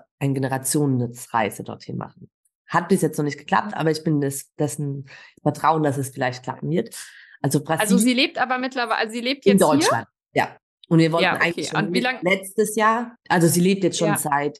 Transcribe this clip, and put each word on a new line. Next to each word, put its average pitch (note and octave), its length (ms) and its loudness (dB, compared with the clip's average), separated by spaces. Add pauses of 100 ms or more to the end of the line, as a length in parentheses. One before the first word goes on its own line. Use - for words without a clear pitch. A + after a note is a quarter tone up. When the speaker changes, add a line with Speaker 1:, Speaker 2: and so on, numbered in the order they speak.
(200)
Speaker 1:
ein C#3 140 0
Generationsreise B2+ 1300 -2
dorthin - 340 -12
machen. - 320 -14 (380)
Hat F3 220 0
bis F#3+ 120 2
jetzt D3+ 160 0
noch D3+ 80 0
nicht C#3+ 120 -6
geklappt, - 380 -2
aber D#3 160 0
ich D#3 120 -4
bin D3+ 180 0
des, C#3 340 -6
dessen C#3+ 500 -6 (360)
Vertrauen, D3+ 420 2
dass C#3 140 0
es C3+ 120 -4
vielleicht B2+ 340 -6
klappen - 280 -8
wird. G3+ 240 -4 (460)
Also C#3 180 2
Speaker 2:
Also C#3 60 -12
Speaker 1:
Brasilien G3 340 2
Speaker 2:
sie B3 140 4
lebt C4+ 260 0
aber B3+ 180 -2
mittlerweile, B3+ 400 -4
also A3 160 -4
sie A#3 80 -6
lebt C4+ 240 -4
Speaker 1:
in G3+ 80 6
Speaker 2:
jetzt F#3+ 80 6
hier? E3 80 4
Speaker 1:
Deutschland, D#4+ 380 2 (260)
ja. - 220 0 (340)
Und E3 100 6
wir D#3+ 120 4
wollten E3+ 120 2
Speaker 2:
Ja, F3 120 2
okay. - 100 0
Speaker 1:
eigentlich E3 240 -4
schon - 100 -4
Speaker 2:
Und D#3+ 80 0
wie E3+ 120 -4
Speaker 1:
mit A#3 40 -2
Speaker 2:
lang B3+ 180 -4
Speaker 1:
letztes G#3 540 -2
Jahr, A3+ 400 0 (140)
also E3+ 180 4
sie F3 140 2
lebt G3 220 2
jetzt E3+ 140 0
schon F3 120 0
Speaker 2:
Ja. G3+ 80 0
Speaker 1:
seit C#3+ 420 -2